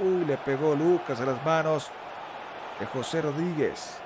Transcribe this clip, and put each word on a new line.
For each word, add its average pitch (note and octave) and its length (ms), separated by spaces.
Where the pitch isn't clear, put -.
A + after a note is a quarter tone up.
Uy, F#3 240
le C#3 140
pegó C#3+ 360
Lucas D#3 460
a B2+ 60
las C3 180
manos D#3 460
de G2 60
José C3+ 340
Rodríguez. D3+ 840